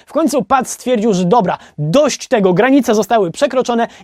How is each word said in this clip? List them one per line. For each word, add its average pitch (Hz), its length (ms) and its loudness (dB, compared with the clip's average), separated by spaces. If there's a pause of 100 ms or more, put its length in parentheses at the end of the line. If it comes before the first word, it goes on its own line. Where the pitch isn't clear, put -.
W - 80 -16
końcu 285 300 0
Pac - 260 -2
stwierdził, 233 440 -2
że 180 120 0
dobra, 180 320 0 (200)
dość 226 500 -2
tego, 196 260 2
granice 247 420 2
zostały 208 360 0
przekroczone 240 560 -2 (160)